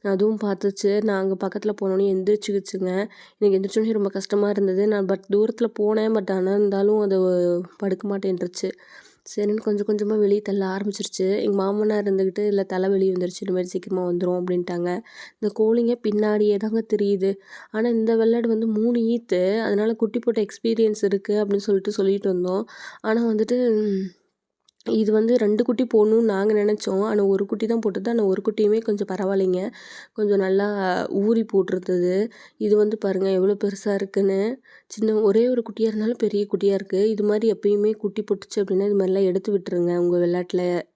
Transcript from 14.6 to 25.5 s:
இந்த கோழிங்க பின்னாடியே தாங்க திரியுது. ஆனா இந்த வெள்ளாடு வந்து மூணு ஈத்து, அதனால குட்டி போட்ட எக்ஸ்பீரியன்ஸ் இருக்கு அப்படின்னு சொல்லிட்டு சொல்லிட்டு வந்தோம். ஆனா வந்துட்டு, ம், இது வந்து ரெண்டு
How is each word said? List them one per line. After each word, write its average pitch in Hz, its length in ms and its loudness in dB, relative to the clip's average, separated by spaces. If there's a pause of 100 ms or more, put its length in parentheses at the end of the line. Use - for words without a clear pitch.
இந்த 214 100 -2 (100)
கோழிங்க 233 500 2
பின்னாடியே 214 480 2
தாங்க 220 380 -2
திரியுது. 202 400 0 (360)
ஆனா 220 180 0
இந்த 226 280 2
வெள்ளாடு 226 320 2
வந்து 226 180 0
மூணு 226 340 0
ஈத்து, 226 600 0
அதனால 214 340 0
குட்டி 226 240 -2
போட்ட 226 240 0
எக்ஸ்பீரியன்ஸ் 220 640 0
இருக்கு 202 400 0
அப்படின்னு 202 120 0
சொல்லிட்டு 202 360 0
சொல்லிட்டு 196 420 0
வந்தோம். 180 280 -2 (380)
ஆனா 226 260 0
வந்துட்டு, 226 500 2
ம், 196 340 -2 (800)
இது 220 220 2
வந்து 226 240 4
ரெண்டு 214 280 2